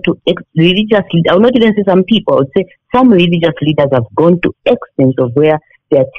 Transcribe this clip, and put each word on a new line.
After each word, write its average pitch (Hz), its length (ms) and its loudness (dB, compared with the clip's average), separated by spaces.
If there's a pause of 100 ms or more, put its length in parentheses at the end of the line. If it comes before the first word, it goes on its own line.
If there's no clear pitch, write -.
to 175 200 -2
ex-, 175 160 -4 (140)
religious, 196 460 0 (280)
I 165 40 2
will 185 80 2
not 247 140 2
even 226 200 2
say 202 100 -2
some 185 180 2
people, 185 300 -2
I - 40 2
would 139 180 -2
say 190 80 0 (300)
some 254 160 4
religious 175 520 0
leaders 147 300 0
have 123 120 0 (120)
gone 170 260 2
to - 100 -4 (140)
extents 131 520 -2
of 127 160 -2
where 156 240 0 (320)
they 147 80 2
are 131 80 0 (120)